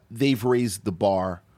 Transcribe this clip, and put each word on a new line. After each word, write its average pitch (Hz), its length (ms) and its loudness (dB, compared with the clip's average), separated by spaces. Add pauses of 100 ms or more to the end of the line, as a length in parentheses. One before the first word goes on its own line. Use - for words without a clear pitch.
(120)
they've 123 320 0
raised 120 400 0
the 104 80 -4
bar 92 500 -2 (160)